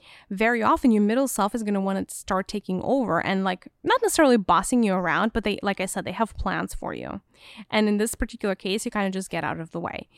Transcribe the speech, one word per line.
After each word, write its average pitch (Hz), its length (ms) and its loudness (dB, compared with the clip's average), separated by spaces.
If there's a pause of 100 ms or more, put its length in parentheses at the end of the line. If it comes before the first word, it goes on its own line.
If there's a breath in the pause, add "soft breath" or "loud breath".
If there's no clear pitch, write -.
(280 loud breath)
very 220 340 2
often 247 280 4
your 208 120 6
middle 240 260 2
self 202 260 0
is 226 80 -4
gonna 202 180 0
wanna 196 280 -2
start - 380 -4
taking 190 360 -4
over 220 420 0
and, 190 200 0
like, 185 240 -4 (140)
not 453 200 2
necessarily 302 340 6
bossing 190 460 2
you 202 100 2
around, 180 400 0
but 226 120 -2
they, 208 180 -2
like 196 180 -2
I 190 60 -2
said, 190 180 -6
they - 80 -6
have 214 240 -2
plans 175 380 -4
for - 180 -8
you. 64 300 -10 (480 loud breath)
And 214 180 2
in 208 80 2
this 214 180 -2
particular 214 400 -4
case, 202 300 -4
you 233 60 -6
kinda 196 200 -2
just 190 200 -6
get 170 140 -4
out 165 160 -4
of 165 100 -12
the 170 100 -8
way. - 380 -8